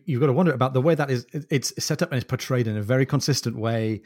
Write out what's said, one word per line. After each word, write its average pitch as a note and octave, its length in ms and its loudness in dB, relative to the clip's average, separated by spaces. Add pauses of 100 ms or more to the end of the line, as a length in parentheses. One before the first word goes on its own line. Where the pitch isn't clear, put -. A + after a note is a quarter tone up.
you've C3 160 -2
got D#3 60 4
to C3 60 2
wonder E3 180 4
about B2+ 220 0
the C3 80 2
way E3 140 4
that D3 160 -2
is, A#2+ 220 -2
it, D3 160 -8
it's - 340 -2
set - 180 -4
up F3 100 -2
and C3+ 60 -2
it's A#2+ 100 -4
portrayed B2+ 400 -2
in G#2+ 100 -2
a G#2+ 40 -2
very B2+ 240 2
consistent C3 520 -2
way, A2 480 -2